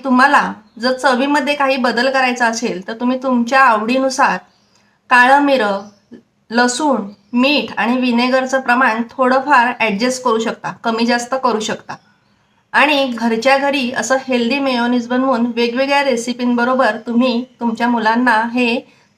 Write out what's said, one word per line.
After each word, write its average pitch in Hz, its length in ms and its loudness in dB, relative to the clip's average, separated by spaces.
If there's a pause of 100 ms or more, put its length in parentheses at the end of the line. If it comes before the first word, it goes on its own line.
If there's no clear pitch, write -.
तुम्हाला 254 480 2 (280)
जर 254 120 0
चवीमध्ये 277 640 0
काही 277 240 0
बदल 247 320 0
करायचा 254 360 0
असेल 220 420 -4
तर 220 120 -6
तुम्ही 247 220 0
तुमच्या 254 380 2
आवडीनुसार 247 760 2 (760)
काळं 254 300 6
मिरं, 226 400 0 (680)
लसूण, 247 560 0 (260)
मीठ 254 460 0
आणि 226 180 0
व्हिनेगरचं 254 640 0
प्रमाण 240 500 0
थोडंफार 254 680 2
ॲडजस्ट 226 460 -2
करू 226 160 0
शकता, - 320 -6 (120)
कमी 233 220 -2
जास्त 240 360 -2
करू 220 180 0
शकता. - 360 -10 (760)
आणि 277 360 2
घरच्या 233 500 0
घरी 277 340 -2
असं 233 240 -2 (100)
हेल्दी 240 320 0
मेयोनीज 247 500 0
बनवून 247 380 0 (100)
वेगवेगळ्या 262 480 0
रेसिपींबरोबर 240 920 0 (100)
तुम्ही 240 360 0 (180)
तुमच्या 233 280 -2
मुलांना 233 520 0 (140)
हे 247 260 0 (380)